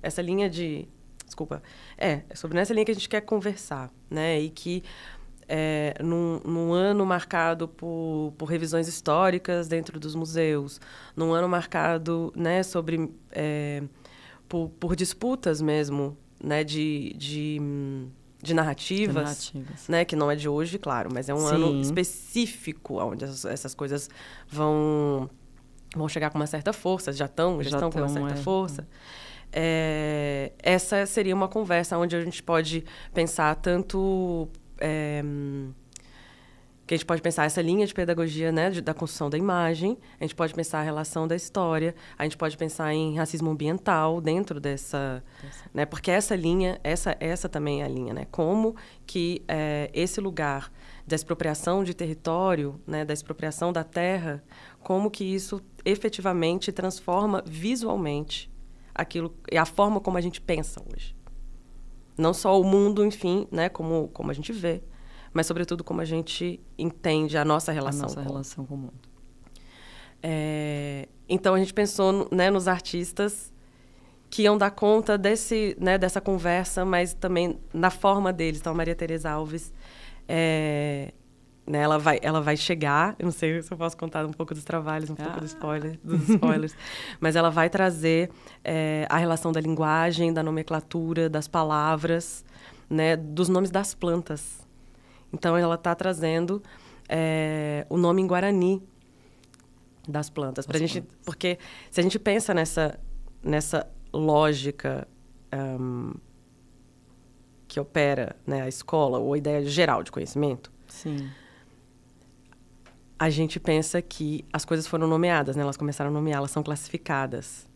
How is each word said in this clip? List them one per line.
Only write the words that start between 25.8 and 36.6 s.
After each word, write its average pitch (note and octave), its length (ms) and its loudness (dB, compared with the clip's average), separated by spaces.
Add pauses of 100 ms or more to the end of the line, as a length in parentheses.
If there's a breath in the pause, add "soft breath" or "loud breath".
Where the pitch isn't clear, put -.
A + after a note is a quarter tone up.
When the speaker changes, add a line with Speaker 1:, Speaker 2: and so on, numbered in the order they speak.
Speaker 1:
vão D#3 140 -2
chegar D3+ 200 -2
com D3+ 80 -4
uma D3+ 100 2
certa D#3 260 -2
força, F#3 400 -2
já C#3 160 -2
tão, E3 340 2
já C#3 60 -2
Speaker 2:
Já D3 80 0
Speaker 1:
estão E3 120 2
com D#3+ 100 -2
uma C#3+ 80 0
Speaker 2:
tão, C#3+ 80 -2
Speaker 1:
certa C#3+ 180 -2
Speaker 2:
é. C#3+ 100 -4
Speaker 1:
força. F3+ 420 0 (680 loud breath)
É, D3+ 1000 0 (100)
essa F#3 440 4
seria G3 280 0
uma F#3+ 140 2
conversa F3+ 500 0
onde F3 200 0
a E3+ 40 0
gente E3+ 220 -6
pode D#3+ 400 0 (300 loud breath)
pensar D#3+ 420 2
tanto, F#3 920 0 (300)
é, D3+ 460 -2 (1600 loud breath)